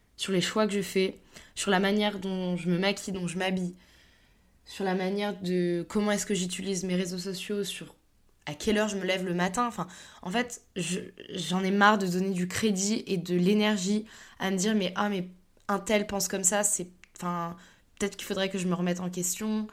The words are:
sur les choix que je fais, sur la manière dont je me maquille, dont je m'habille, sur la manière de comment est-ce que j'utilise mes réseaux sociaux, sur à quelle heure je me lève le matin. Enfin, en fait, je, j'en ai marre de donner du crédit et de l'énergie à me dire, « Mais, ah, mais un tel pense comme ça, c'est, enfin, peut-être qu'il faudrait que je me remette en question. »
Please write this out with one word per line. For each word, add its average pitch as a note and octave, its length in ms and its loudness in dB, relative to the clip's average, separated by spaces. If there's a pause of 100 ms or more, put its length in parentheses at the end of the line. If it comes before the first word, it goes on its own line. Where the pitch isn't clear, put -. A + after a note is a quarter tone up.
(160)
sur - 160 -4
les F#3 80 4
choix G#3+ 280 2
que F#3+ 40 -2
je G3+ 100 0
fais, F#3+ 360 0 (380)
sur - 160 0
la F#3 80 6
manière G3+ 400 2
dont F#3 360 -2
je D#3+ 120 -2
me F3 100 4
maquille, G3+ 340 0
dont F#3 140 -4
je E3+ 120 -4
m'habille, F#3 360 0 (880)
sur - 200 -8
la F#3 100 2
manière G3 460 0
de F3 480 0
comment G#3 240 2
est-ce G#3 140 0
que G#3 80 0
j'utilise F#3 500 -2
mes F#3 100 0
réseaux F#3 240 -2
sociaux, G3 460 -4
sur - 320 -10 (500)
à D3+ 80 -8
quelle G#3 240 2
heure G#3+ 80 4
je G3+ 100 -4
me F#3 80 -2
lève F#3 200 0
le F3+ 100 0
matin. F#3 320 2
Enfin, G#3 220 -4 (340)
en F#3 80 -6
fait, A#3+ 320 -2 (140)
je, F3 240 -2 (340)
j'en F#3 300 -2
ai F#3+ 80 2
marre G3+ 260 6
de G3 80 0
donner F#3 240 0
du F3+ 160 0
crédit G3+ 640 0
et F#3+ 80 2
de F3 180 -2
l'énergie G#3 680 4 (340)
à F#3+ 140 -2
me F#3+ 40 0
dire, « G3+ 200 2
Mais, F3+ 180 0
ah, G#3 140 0
mais F#3 200 -2 (380)
un G3 140 0
tel G#3 260 2
pense G3 220 -2
comme F#3+ 160 -2
ça, G#3 180 4
c'est, F#3 260 0 (280)
enfin, F3 400 -4 (420)
peut-être G3+ 180 -2
qu'il - 100 -10
faudrait F#3+ 220 0
que F#3+ 100 -2
je F3+ 100 0
me F3+ 60 4
remette F3+ 260 0
en F3+ 100 -2
question. » G#3+ 640 -2